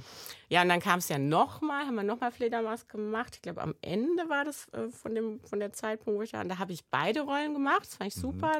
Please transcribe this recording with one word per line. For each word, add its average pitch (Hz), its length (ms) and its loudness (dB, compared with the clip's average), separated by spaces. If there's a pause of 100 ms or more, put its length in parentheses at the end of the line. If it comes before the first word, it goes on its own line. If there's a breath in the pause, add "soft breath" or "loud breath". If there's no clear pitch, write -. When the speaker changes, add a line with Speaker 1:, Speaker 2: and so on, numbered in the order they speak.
(500 loud breath)
Speaker 1:
Ja, 170 120 6
und 180 80 6
dann 175 100 6
kam's 180 300 2
ja 147 80 0
noch 160 440 4
mal, 294 260 -2
haben 247 80 -2
wir 202 80 -2
noch 220 180 0
mal 240 100 0
Fledermaus 233 560 -2
gemacht. 214 480 -4
Ich - 60 -20
glaub, - 160 -8
am - 240 -4
Ende 320 480 0
war 285 160 2
das, 294 260 -8
äh, 226 180 -4
von 220 260 -6
dem, 220 280 -2
von 208 160 -4
der 202 140 -4
Zeitpunkt, 220 460 -2
wo - 20 -4
ich 226 100 -6
da, 214 100 -4
und 180 80 -2
da 180 100 -4
hab 190 100 -4
ich 170 160 -8
beide 185 360 2
Rollen 294 320 0
gemacht. 294 280 4
Das - 140 -12
fand 196 160 -4
ich - 60 -8
Speaker 2:
Mhm. - 40 -4
Speaker 1:
super. 262 380 0